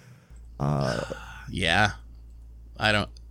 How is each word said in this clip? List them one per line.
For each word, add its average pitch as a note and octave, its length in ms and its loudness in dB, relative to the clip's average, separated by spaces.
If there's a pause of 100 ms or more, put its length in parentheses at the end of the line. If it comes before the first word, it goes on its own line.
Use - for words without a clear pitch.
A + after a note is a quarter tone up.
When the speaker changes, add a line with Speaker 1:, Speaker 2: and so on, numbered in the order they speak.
(600)
Speaker 1:
Uh, C#2 400 0 (260)
Speaker 2:
<sighs> - 240 -16
Yeah. F#2 400 4 (880)
I G#2+ 160 4
don't, G#2 160 2 (220)